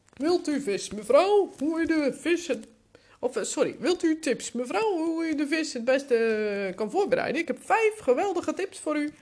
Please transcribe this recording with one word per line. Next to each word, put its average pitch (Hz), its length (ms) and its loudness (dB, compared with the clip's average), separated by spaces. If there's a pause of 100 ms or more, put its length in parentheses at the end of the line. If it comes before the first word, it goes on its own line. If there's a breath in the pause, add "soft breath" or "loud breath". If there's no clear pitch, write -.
(140)
"Wilt 339 340 0
u 294 120 0
vis, 196 300 -4
mevrouw? 311 680 4
Hoe 320 220 -2
u 330 60 0
de 302 260 2
vis - 340 -2
het... 226 200 -4 (520 loud breath)
Of, - 180 -4
eh, - 60 -2
sorry, 156 360 0
wilt 339 240 0
u 320 160 2
tips, - 340 -4
mevrouw, 349 440 -2
hoe 330 300 -2
u 320 80 0
de 285 120 -2
vis 311 260 -2
het 233 120 -6
beste, 262 300 2
eh, 208 600 0
kan 214 140 -4
voorbereiden? 320 500 0
Ik 339 60 -2
heb - 180 -4
vijf 427 340 2
geweldige 349 560 0
tips 381 240 -6
voor 302 180 -2
u 294 260 -4